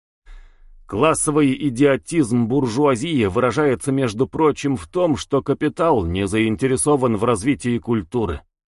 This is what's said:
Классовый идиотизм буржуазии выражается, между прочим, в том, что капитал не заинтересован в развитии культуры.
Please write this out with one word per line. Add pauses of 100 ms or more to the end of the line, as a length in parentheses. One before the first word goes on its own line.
(880)
Классовый
идиотизм
буржуазии
выражается,
между
прочим,
в
том,
что
капитал
не
заинтересован
в
развитии
культуры. (280)